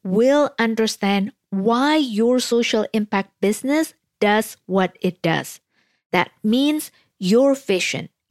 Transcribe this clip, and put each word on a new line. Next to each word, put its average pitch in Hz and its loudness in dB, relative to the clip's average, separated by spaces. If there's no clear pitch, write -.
will 254 2
understand 220 -2
why 233 0
your 240 0
social 233 0
impact 208 -2
business 262 -2
does 208 0
what 185 -2
it 180 -4
does. 156 -4
That - 0
means 277 0
your 240 4
vision, 185 -4